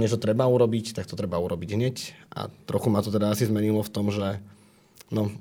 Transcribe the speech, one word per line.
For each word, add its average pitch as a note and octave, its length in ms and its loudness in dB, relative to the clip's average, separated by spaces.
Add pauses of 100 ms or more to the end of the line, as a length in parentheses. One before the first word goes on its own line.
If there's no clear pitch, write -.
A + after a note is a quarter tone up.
niečo A2+ 160 2
treba A#2 280 2
urobiť, A#2 480 2
tak G2+ 120 -6
to - 80 -10
treba F2 240 -2
urobiť F2 360 -4
hneď. B2 200 0 (360)
A G2+ 160 -6 (200)
trochu G2+ 200 0
ma G#2 160 4
to G#2+ 80 -4
teda G#2 200 2
asi G#2+ 160 2
zmenilo G#2+ 360 2
v - 80 -14
tom, G#2 200 -2
že, G2+ 280 -2 (720)
no, G#2 280 0